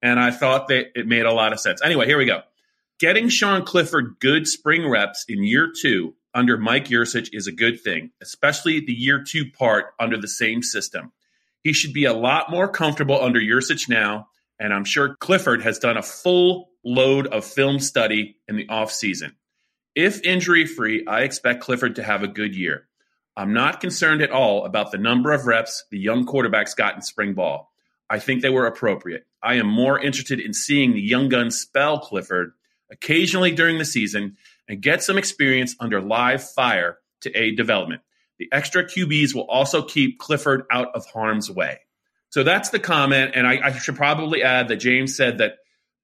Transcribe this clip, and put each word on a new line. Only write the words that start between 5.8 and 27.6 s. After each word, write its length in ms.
under 240
Mike 300
Yurcich 460
is 140
a 40
good 300
thing, 300
especially 580
the 140
year 300
two 280
part 480
under 180
the 100
same 360
system. 480
He 120
should 180
be 140
a 80
lot 360
more 180
comfortable 540
under 180
Yurcich 500
now, 380
and 140
I'm 120
sure 340
Clifford 440
has 160
done 180
a 60
full 680
load 440
of 180
film 340
study 580
in 80
the 120
offseason. 680
If 280
injury-free, 840
I 140
expect 400
Clifford 340
to 80
have 200
a 40
good 280
year. 320
I'm 180
not 280
concerned 400
at 100
all 340
about 260
the 80
number 320
of 160
reps 420
the 80
young 300
quarterbacks 480
got 200
in 60
spring 320
ball. 400